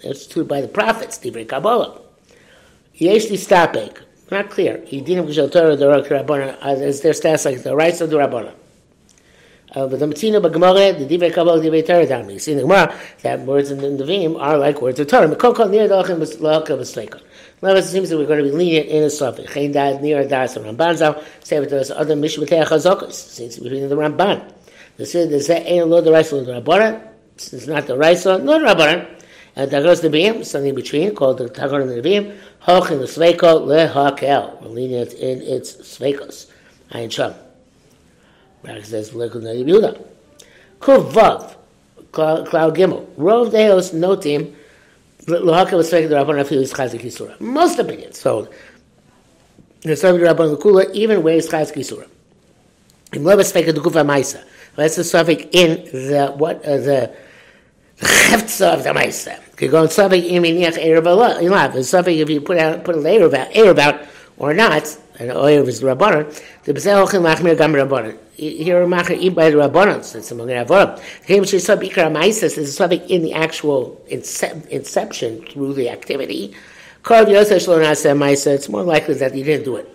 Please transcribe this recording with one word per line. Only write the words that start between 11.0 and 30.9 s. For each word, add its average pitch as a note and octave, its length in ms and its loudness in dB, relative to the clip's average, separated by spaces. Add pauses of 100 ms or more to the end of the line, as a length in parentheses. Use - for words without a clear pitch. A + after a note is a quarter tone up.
Divrei E3+ 260 0
Kabbalah, E3+ 280 2
Divrei D#3+ 260 0
Torah, E3+ 220 4
Dami. A2+ 260 -6
You G2 60 -14
see D#3 140 -6
in C#3+ 40 -2
the B2+ 60 -2
Gemara, E3+ 280 4 (300)
that C3 200 -4
words C#3 280 0
in C#3 80 -8
the C#3 260 -4
Nevi'im D#3+ 380 -4
are D3 160 0
like C#3+ 240 0
words B2+ 180 -4
of D3 60 -2
Torah. G3+ 220 4
Mikol A#3 260 2
Kol A3 160 0
Nir G#3 180 2
Da'achim F#3 300 0
B'S-, D#3 220 -6
L'Achim D#3 400 0
B'Sleikon. - 420 -14 (400)
None F#3+ 100 0
of F#3+ 60 4
us F3 140 -2
seems F#3 180 -2
that E3 80 -2
we're D3 80 -2
gonna D3+ 160 0
be C#3 80 0
lenient D#3+ 380 0
in D3+ 160 0
a D3+ 40 2
Safek. C#3 440 -6
Chein C#3+ 240 -4
Da'at C#3 260 -2
Nir C#3+ 240 0
Da'as C3 340 -4
Ramban A#2+ 360 -2
Zal, D3+ 280 0 (200)
say D#3 160 -2
with C#3 120 -4
us, C3+ 200 -2
other D3+ 240 -2
Mishmatei D3+ 500 -2
HaChazokos. D#3+ 480 0
Seems - 440 -18
to - 40 -18
be A#2+ 80 -12
reading C#3 200 -6
the C#3+ 60 -4
Ramban. D#3 580 -2 (420)
This - 180 -12
is, E3+ 160 0
this C#3+ 140 -2
is E3 80 0
Ein E3+ 400 0
Lo E3+ 100 4
the D#3+ 100 4
Raisa, D#3 300 2
the B2 180 -10
Rabbanan. G3 480 0 (280)
This - 180 -20
is B2 140 -16
not D3 180 -4
the A#2+ 100 -6
Raisa, F3 440 2
nor C#4+ 180 2
the D#4 80 0
Rabbanan. E3+ 420 2 (480)
And C3+ 140 -4
that C#3+ 140 0
goes E3+ 160 4
to E3 100 0
be F#3+ 340 0
something C#3 260 -6
in C3 60 -4
between D3 380 -4